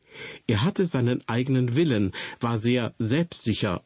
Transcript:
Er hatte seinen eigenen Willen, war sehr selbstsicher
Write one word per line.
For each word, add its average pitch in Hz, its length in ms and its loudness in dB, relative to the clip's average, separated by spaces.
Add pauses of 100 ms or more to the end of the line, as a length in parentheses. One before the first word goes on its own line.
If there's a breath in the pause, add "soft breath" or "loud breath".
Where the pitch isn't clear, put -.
(480 loud breath)
Er 107 160 2
hatte 190 220 0
seinen 127 420 0
eigenen 127 480 0
Willen, 117 360 2 (280 loud breath)
war 117 180 0
sehr 120 400 0
selbstsicher 113 880 0